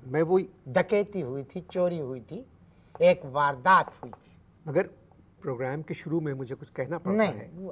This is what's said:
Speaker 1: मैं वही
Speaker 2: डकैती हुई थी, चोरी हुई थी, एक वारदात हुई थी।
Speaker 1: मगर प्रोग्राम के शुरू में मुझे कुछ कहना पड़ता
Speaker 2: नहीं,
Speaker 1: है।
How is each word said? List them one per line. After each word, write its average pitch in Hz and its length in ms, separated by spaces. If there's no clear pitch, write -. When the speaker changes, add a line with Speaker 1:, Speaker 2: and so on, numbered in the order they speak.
Speaker 1:
मैं 139 180
वही 185 260
Speaker 2:
डकैती 196 520
हुई 135 240
थी, 185 160
चोरी 175 380
हुई 131 220
थी, 202 260
एक 175 220
वारदात 143 800
हुई 120 80
थी। - 220
Speaker 1:
मगर 170 180
प्रोग्राम 131 400
के 160 120
शुरू 160 260
में 151 120
मुझे 131 220
कुछ 143 160
कहना 139 280
पड़ता 190 180
Speaker 2:
नहीं, 208 160
Speaker 1:
है। 170 400